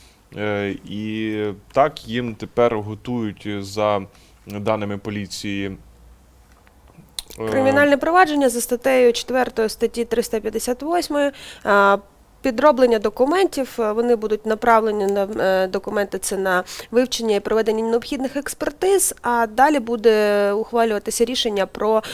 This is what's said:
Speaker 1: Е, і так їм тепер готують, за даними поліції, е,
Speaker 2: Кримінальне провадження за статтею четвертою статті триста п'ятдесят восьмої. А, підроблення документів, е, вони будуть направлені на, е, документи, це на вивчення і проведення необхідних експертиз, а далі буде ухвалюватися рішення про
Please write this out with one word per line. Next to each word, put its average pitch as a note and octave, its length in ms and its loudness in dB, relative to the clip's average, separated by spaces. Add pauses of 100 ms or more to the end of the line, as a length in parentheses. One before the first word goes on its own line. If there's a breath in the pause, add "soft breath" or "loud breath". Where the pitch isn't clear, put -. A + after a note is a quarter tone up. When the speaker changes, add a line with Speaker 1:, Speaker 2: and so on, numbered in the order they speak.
(360 loud breath)
Speaker 1:
Е, G2+ 340 -2 (140)
і G#2+ 520 -6 (360)
так C#3+ 360 0
їм A#2+ 260 -4
тепер A#2 440 0
готують, G#2+ 720 -6 (120)
за G2+ 420 -2 (440 soft breath)
даними G#2 520 -4
поліції, G2 800 -8 (1600)
е, A3 80 -6
Speaker 2:
Кримінальне C4+ 480 2
провадження D4+ 520 4
за A#3+ 120 -2
статтею B3 520 2
четвертою A#3+ 560 -2
статті A#3 360 -2
триста A3+ 360 -2
п'ятдесят A3 420 -6
восьмої. D4 480 0 (340 loud breath)
А, G3+ 340 6 (440)
підроблення B3+ 560 4
документів, C4+ 800 0
е, G#3+ 140 0
вони A#3 240 2
будуть G#3 300 -2
направлені A3 600 2
на, G3+ 220 0 (120)
е, F#3+ 260 2
документи, G3 520 -4
це - 180 -6
на F#3 280 0 (260 loud breath)
вивчення A3+ 460 0
і G3 40 0
проведення A3 500 0
необхідних B3 460 -2
експертиз, D#4+ 840 0
а A#3 240 2
далі C4 340 4
буде G#3+ 720 2
ухвалюватися A3 720 0
рішення A3 420 -2
про G#3+ 360 0 (100)